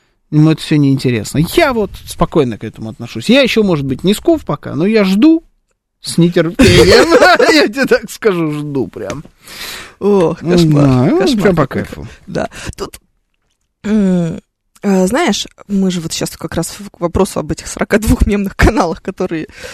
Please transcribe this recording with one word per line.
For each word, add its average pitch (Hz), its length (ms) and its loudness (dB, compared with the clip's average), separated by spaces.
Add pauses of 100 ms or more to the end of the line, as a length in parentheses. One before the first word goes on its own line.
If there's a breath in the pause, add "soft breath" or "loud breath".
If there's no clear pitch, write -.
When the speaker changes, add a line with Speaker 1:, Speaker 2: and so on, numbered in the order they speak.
(300)
Speaker 1:
Ему 151 220 4
это 156 100 -2
все - 160 -2
неинтересно. 131 640 0 (160)
Я 320 180 2
вот 214 180 -4 (140)
спокойно 139 520 -2
к - 80 -18
этому 107 240 -12
отношусь. - 400 -8
Я 262 120 4
еще, 226 220 2
может 160 220 0
быть, 135 200 -6
не 190 80 4
скуф 320 320 0
пока, 120 300 -8
но 151 100 -2
я 214 200 2
жду 285 380 2 (580)
с - 160 -12
нетерпением. 180 880 4 (420)
<laughs> 349 40 4
Я 311 140 4
тебе 254 180 -2
так 226 240 0
скажу, 170 420 -2
жду 147 360 -4
прям. 104 360 -12 (760 loud breath)
Speaker 2:
Ох, 185 420 0
Speaker 1:
Ну, 165 100 -2
Speaker 2:
кошмар, 160 340 4
Speaker 1:
да, 127 260 4
ну, 320 80 2
Speaker 2:
кошмар 269 240 0
Speaker 1:
прям 190 120 4
по 151 120 0
Speaker 2:
какой-то. - 280 -8
Speaker 1:
кайфу. - 120 -14 (200)
Speaker 2:
Да. 170 220 -6 (280 loud breath)
Тут, - 220 -12 (840)
м, 190 560 0 (440)
э, 190 240 2
знаешь, 247 400 0 (200)
мы 190 240 0
же 180 100 -4
вот 160 120 -10
сейчас - 240 -6
как - 180 -10
раз 165 120 -4 (120)
в-, 202 100 -18
к - 120 -20
вопросу 175 380 -2
об 156 120 -6
этих - 160 -12
сорока - 320 -2
двух 233 260 2
мемных 202 300 -2
каналах, 226 460 0
которые, 180 460 -6 (260 loud breath)